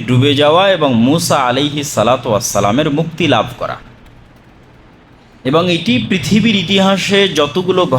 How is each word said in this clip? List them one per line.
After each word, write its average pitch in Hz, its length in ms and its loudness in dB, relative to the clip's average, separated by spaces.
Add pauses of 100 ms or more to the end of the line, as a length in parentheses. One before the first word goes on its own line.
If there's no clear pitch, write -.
ডুবে 127 300 2
যাওয়া 151 340 4
এবং 160 200 0 (140)
মুসা 165 400 2
আলাইহিস 143 500 -2
সালাতু 123 360 0
ওয়াস 104 220 0
সালামের 107 400 0
মুক্তি 160 360 -4
লাভ 117 200 0 (100)
করা। 73 200 -8 (1700)
এবং 156 240 0
এটি 175 240 -2 (140)
পৃথিবীর 208 560 0
ইতিহাসে 190 560 0 (160)
যতগুলো 175 460 0 (180)